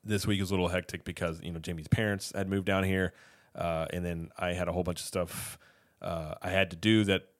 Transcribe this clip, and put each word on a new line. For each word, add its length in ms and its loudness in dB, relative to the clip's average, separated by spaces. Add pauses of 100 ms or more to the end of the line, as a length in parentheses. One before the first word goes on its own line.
This 220 0
week 160 2
is 80 -2
a 40 0
little 160 2
hectic 340 -4
because, 400 -4
you 80 -6
know, 80 -6
Jamie's 300 -8
parents 440 2
had 160 -2
moved 160 0
down 180 4
here, 300 2 (400)
uh, 380 -2
and 120 -4
then 360 -6
I 140 0
had 140 -2
a 40 -2
whole 120 -2
bunch 180 -4
of 40 -8
stuff, 540 -6 (420)
uh, 400 -6
I 80 -6
had 220 2
to 40 -8
do 280 6
that 240 2 (120)